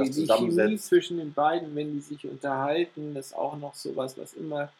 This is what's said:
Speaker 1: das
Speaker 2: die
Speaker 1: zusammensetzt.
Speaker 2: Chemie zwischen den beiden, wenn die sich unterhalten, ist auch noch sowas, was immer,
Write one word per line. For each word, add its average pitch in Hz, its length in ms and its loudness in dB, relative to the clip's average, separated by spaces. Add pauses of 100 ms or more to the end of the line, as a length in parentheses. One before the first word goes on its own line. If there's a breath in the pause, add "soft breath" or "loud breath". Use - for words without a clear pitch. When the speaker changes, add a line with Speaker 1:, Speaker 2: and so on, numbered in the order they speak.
Speaker 1:
das 131 80 -2
Speaker 2:
die 151 100 0
Speaker 1:
zusammensetzt. 113 420 6
Speaker 2:
Chemie 107 120 2
zwischen 175 400 4
den 151 140 -6
beiden, 156 420 2
wenn 151 180 -4
die 143 80 -4
sich 147 260 -12
unterhalten, 147 880 -2
ist 135 200 -10
auch 147 200 -4
noch 143 200 -10
sowas, - 420 -6
was - 160 -14
immer, 147 460 -6